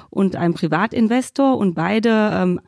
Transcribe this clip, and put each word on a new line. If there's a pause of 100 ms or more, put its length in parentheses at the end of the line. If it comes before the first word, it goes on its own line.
und
ein
Privatinvestor.
Und
beide,
ähm,